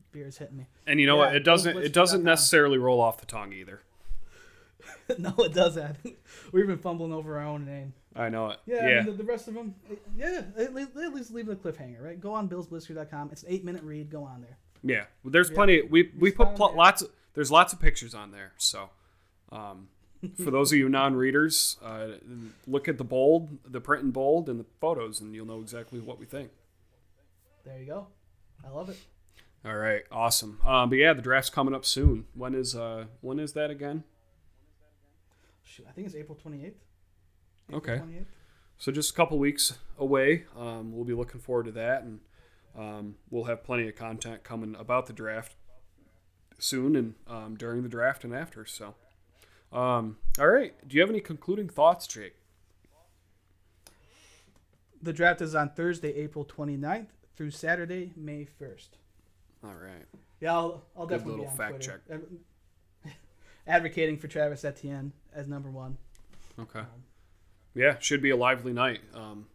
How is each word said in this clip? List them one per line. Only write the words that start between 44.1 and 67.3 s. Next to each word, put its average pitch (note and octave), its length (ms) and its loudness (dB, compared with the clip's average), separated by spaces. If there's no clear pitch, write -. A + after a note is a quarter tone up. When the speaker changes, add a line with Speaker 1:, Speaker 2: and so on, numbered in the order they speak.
Speaker 2:
coming A2 320 -10
about B2 320 -2
the A#2+ 60 -16
draft A2 420 -10
soon C3+ 380 0
and, A2+ 180 -2
um, A2 280 -12
during A#2 280 -6
the B2 40 -8
draft A#2+ 360 -2
and A#2+ 100 -10
after. C3 320 -12
So, G#2 300 -16
um, A#2+ 460 -2
all D3 80 8
right. B3 260 4
Do C3+ 80 0
you D#3+ 60 8
have G3 80 4
any A3 100 0
concluding F#3 480 -6
thoughts, E3 400 4
Jake? G#2 260 -14
Speaker 1:
The D#3+ 100 -6
draft E3+ 280 2
is D#3 140 -6
on D3 160 0
Thursday, E3+ 440 -4
April D3 300 -8
twenty-ninth, D3 680 -6
through D3+ 160 -10
Saturday, F3 640 -6
May D3 280 -12
first. C3 540 -20
Speaker 2:
All G#2 100 -16
right. F2 320 -20
Speaker 1:
Yeah, D#3+ 140 -2
I'll, E3+ 280 -2
I'll E3+ 100 -10
Speaker 2:
Good F3 120 -4
Speaker 1:
definitely A2 240 -8
Speaker 2:
little - 40 -8
Speaker 1:
be - 40 -10
on C3+ 60 -8
Speaker 2:
fact A2 280 -8
Speaker 1:
Twitter. F#2+ 240 -14
Speaker 2:
check. D#3+ 120 -12
Speaker 1:
Ad-, D3 80 -18
<laughs> - 280 -20
advocating D#3+ 520 0
for D#3 100 -14
Travis D3 360 -4
Etienne C#3 480 -10
as C#3+ 140 -12
number C#3+ 220 -10
one. C3 260 -10
Speaker 2:
Okay. A2+ 220 -14
Speaker 1:
Um, G#2+ 60 -12